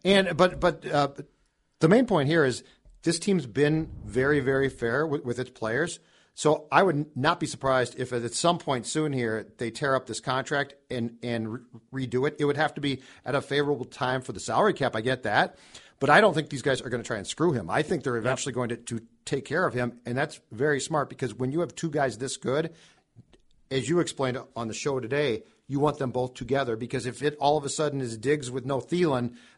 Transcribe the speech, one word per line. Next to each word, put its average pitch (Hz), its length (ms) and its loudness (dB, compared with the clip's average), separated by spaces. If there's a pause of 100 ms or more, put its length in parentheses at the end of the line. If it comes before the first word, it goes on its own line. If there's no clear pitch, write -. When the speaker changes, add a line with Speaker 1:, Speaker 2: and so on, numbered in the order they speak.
Speaker 1:
And, 190 320 4
but, 175 240 4
but, 175 280 0
uh, 143 220 2 (720)
the 165 60 6
main 240 200 6
point 156 200 2
here 160 160 4
is 127 200 0 (400)
this 165 160 0
team's 185 260 2
been 147 460 2 (120)
very, 131 360 2
very 135 300 2
fair 127 360 -2
with, 151 180 -4
with 120 140 -4
its 127 140 -6
players. 127 480 -4 (340)
So - 380 2
I 147 100 6
would 151 340 2
not 160 240 2
be 165 60 -4
surprised 131 540 0
if 127 120 -6
at 117 220 -4
some 170 240 2
point 127 300 -4
soon 156 260 -2
here 110 340 -2 (120)
they 117 100 -4
tear 139 260 -2
up 131 120 -2
this 110 120 -8
contract 139 540 -2 (160)
and, 117 320 -4
and 113 320 -4 (380)
re-, 131 160 -4
redo 127 200 2
it. 151 120 -4
It 147 60 2
would 143 120 2
have 151 180 0
to 147 60 -10
be 135 200 -2 (220)
at 131 120 -4
a 135 60 0
favorable 143 440 0
time 127 360 -2
for 131 100 -10
the 98 80 -8
salary 156 340 2
cap. 127 220 0
I 113 60 -2
get 127 220 0
that. 135 340 2 (420)
But 131 100 2
I 165 120 10
don't 208 120 6
think 151 160 -2
these 127 140 -8
guys 131 180 2
are 127 80 -10
gonna 117 140 -4
try 117 140 -6
and 95 100 -8
screw 170 240 2
him. 101 180 -2
I 120 140 2
think 151 200 -2
they're 123 120 0
Speaker 2:
Yep. 113 80 -2
Speaker 1:
eventually 127 300 -2
going 120 160 -2
to, 120 80 -6
to 117 240 -8 (240)
take 139 200 -4
care 165 180 0
of 139 120 0
him, 123 320 -2
and 123 100 -4
that's 151 220 -4 (120)
very 139 280 2
smart 143 300 -2
because 110 260 -6
when 127 160 -2
you 156 80 -2
have 170 160 -4
two 170 160 -4
guys 135 260 0
this 131 200 -6
good, 156 340 -2 (1000)
as 131 180 -2
you 170 120 2
explained 131 380 -2 (180)
on 117 120 -4
the 110 60 -6
show 135 260 -4
today, 123 440 -2 (240)
you 139 120 -2
want 147 180 2
them 131 140 -2
both 127 220 -2
together 127 420 -2
because 117 300 -6
if 127 180 -8
it 147 160 0
all 147 180 4
of 147 60 -4
a 139 60 -6
sudden 139 320 -2
is 113 160 -6
Diggs 131 340 0
with 123 140 -6
no 135 140 -2
Thielen, 131 560 0 (220)